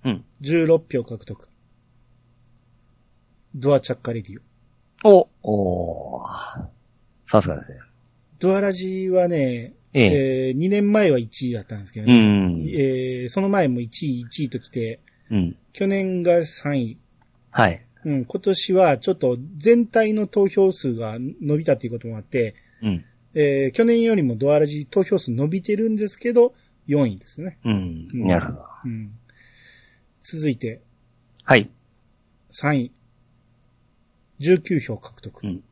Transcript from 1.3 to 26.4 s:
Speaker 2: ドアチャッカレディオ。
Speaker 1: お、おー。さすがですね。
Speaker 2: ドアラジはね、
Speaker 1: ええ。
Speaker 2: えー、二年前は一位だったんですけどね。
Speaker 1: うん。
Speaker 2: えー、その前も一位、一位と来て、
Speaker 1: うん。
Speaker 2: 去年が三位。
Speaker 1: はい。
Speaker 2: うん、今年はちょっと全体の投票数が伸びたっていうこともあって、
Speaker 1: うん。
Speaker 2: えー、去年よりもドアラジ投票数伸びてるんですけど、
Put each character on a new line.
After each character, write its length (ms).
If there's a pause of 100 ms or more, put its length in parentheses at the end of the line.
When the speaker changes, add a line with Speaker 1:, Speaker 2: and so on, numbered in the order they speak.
Speaker 2:
ド 180
ア 80
チ 100
ャ 40
ッ 60
カ 120
レ 80
デ 120
ィ 40 (640)
オ。 60
Speaker 1:
お、 200 (120)
お 800
ー。 440 (580)
さ 160
す 80
が 60
で 80
す 100
ね。 60 (580)
Speaker 2:
ド 180
ア 60
ラ 100
ジ 380
は 180
ね、 460 (200)
Speaker 1:
え 100
え。 460
Speaker 2:
え 20
ー、 40
二 140
年 220
前 180
は 80
一 320
位 40
だ 80
っ 40
た 100
ん 40
で 80
す 60
け 80
ど 60
ね。 60
Speaker 1:
う 40
ん。 500
Speaker 2:
え 580
ー、 40
そ 120
の 80
前 180
も 120
一 240
位、 160
一 240
位 60
と 100
来 100
て、 300 (320)
Speaker 1:
う 40
ん。 220 (160)
Speaker 2:
去 140
年 340
が 240
三 360
位。 160 (520)
Speaker 1:
は 200
い。 140 (220)
Speaker 2:
う 60
ん、 140
今 160
年 320
は 260
ち 100
ょ 40
っ 20
と 220 (200)
全 300
体 260
の 140
投 200
票 240
数 220
が 260
伸 380
び 80
た 80
っ 40
て 100
い 20
う 40
こ 60
と 80
も 80
あ 40
っ 40
て、 300 (300)
Speaker 1:
う 60
ん。 160 (280)
Speaker 2:
え 360
ー、 20
去 140
年 160
よ 120
り 80
も 140
ド 180
ア 60
ラ 80
ジ 180
投 180
票 140
数 140
伸 160
び 160
て 120
る 140
ん 60
で 120
す 80
け 160
ど、 220 (360)